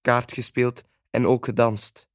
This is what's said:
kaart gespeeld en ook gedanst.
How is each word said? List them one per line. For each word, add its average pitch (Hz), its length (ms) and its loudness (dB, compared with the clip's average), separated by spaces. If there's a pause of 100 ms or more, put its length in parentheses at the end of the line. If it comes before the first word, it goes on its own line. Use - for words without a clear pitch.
kaart 120 320 0
gespeeld 123 500 -4 (280)
en 120 160 0
ook 120 180 2
gedanst. 113 680 -2